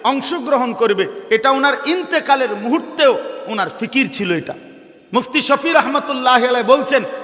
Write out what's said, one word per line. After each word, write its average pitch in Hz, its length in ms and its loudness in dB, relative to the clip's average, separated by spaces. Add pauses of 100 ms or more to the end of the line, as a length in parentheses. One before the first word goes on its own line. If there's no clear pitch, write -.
অংশগ্রহণ 262 680 0
করবে, 202 340 0 (220)
এটা 220 220 4
ওনার 269 220 2 (120)
ইন্তেকালের 277 680 0
মুহূর্তেও 254 640 0 (300)
ওনার 202 200 -4 (120)
ফিকির - 340 -2
ছিল। 190 180 -4
এটা 156 220 -4 (600)
মুফতি 247 280 0
শফি 277 280 0
রহমতুল্লাহ 254 760 2
আলাইহি 247 240 2
বলছেন 269 360 4 (200)